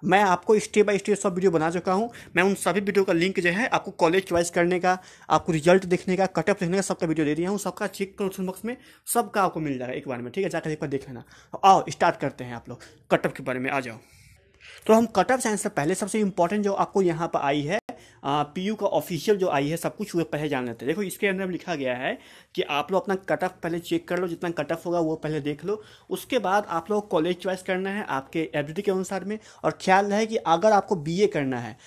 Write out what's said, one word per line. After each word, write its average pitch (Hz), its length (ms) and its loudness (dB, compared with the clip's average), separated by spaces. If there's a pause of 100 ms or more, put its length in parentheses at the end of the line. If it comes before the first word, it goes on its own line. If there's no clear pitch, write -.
मैं 185 180 4
आपको 202 360 4
step 208 280 4
by 202 140 0
step 202 180 0
सब 196 180 -2
वीडियो 185 160 4
बना 165 200 2
चुका 180 220 -2
हूँ। 220 180 0 (260)
मैं 170 60 4
उन 196 120 4
सभी 185 260 0
वीडियो 196 240 2
का 190 80 2
लिंक 180 280 0
जो 175 100 2
है 208 180 0
आपको - 220 -2
कॉलेज 185 340 2
चॉइस 170 260 0
करने 175 300 2
का, 185 180 2 (320)
आपको 160 220 2
रिजल्ट 175 320 4
देखने 180 320 0
का, 190 100 2
कट - 240 0
ऑफ 196 100 0
देखने 180 160 -2
का 196 60 0
सबका 185 240 -4
वीडियो 156 200 0
दे 147 80 0
दिया 175 160 -2
हूँ। 208 80 -2
सबका 190 280 -6
चेक 196 320 -8
करो 196 100 -2
डिस्क्रिप्शन 185 180 -6
बॉक्स - 180 -8
में, 240 120 -8 (300)
सबका - 360 0
आपको 175 180 0
मिल 143 180 -4
जाएगा 123 160 -6
एक 147 140 -8
बार 123 100 -4
में, 120 140 -10
ठीक 196 120 -2
है, 175 60 -2
जाकर 160 200 -4
एक 151 100 -6
बार 151 100 -6
देख 139 180 -6
लेना। 120 160 -14 (280)
तो - 120 -10
आओ 190 240 8
स्टार्ट 170 280 2
करते 135 280 -6
हैं 123 100 -10
आप 117 140 -12
लोग 120 120 -14 (300)
कट 165 160 2
ऑफ 151 60 -2
के - 100 -14
बारे 127 180 -4
में, 131 100 -4
आ 139 100 0
जाओ। 113 180 -10 (880)
तो 220 80 6
हम 233 120 4
कट 196 260 0
ऑफ 262 80 2
साइंस 214 220 -2
से 214 60 -2
पहले 151 260 -2
सबसे 208 260 -4
इंपॉर्टेंट 196 440 0
जो 202 100 0
आपको 190 280 0
यहाँ 170 260 0
पर 170 100 0
आई 147 220 0
है, 156 180 -2 (460)
आ, 143 200 0
पीयू 185 300 -4
का 202 120 -2
ऑफिशियल 170 500 0
जो 180 120 0
आई 143 200 0
है 165 80 -2
सब 160 200 -4
कुछ, 202 180 -8
वो 165 100 2
पहले 156 240 -4
जान 131 180 -2
लेते 117 180 -8
हैं। - 20 -4
देखो 208 160 -2
इसके 196 240 -4
अंदर 190 220 -2
लिखा 180 260 -6
गया 131 220 -2
है 160 220 -6 (360)
कि 180 80 -2
आप 147 300 -4
लोग 185 100 2
अपना 196 120 -2 (140)
कट 156 160 0
ऑफ 185 180 -4
पहले 175 160 -4
चेक 170 300 -4
कर 175 100 -2
लो, 180 100 -2
जितना 170 220 -6
कट 160 220 -4
ऑफ 160 140 -6
होगा 175 140 0
वो 160 160 0
पहले 156 240 -4
देख 143 240 -6
लो, 208 160 -4 (300)
उसके 185 280 -2
बाद 202 300 2
आप 165 220 -4
लोग 208 180 -2
कॉलेज 175 280 2
चॉइस 185 260 -6
करना 190 280 -2
है 202 180 -4
आपके 139 320 -4 (140)
एबिलिटी 156 280 -4
के 202 80 0
अनुसार 185 340 -2
में। 214 140 -6 (260)
और 214 180 0
ख्याल 196 240 4
रहे 208 200 0
कि 220 100 -4
अगर 170 360 4
आपको 202 260 4
बीए 170 280 0
करना 139 320 0
है, 117 180 -10 (100)